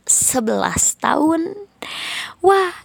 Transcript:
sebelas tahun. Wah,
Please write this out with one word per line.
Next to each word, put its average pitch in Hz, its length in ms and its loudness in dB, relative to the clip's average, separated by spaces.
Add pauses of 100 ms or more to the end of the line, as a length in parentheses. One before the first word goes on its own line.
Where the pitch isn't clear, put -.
sebelas - 960 0
tahun. 330 560 0 (840)
Wah, 381 320 4 (100)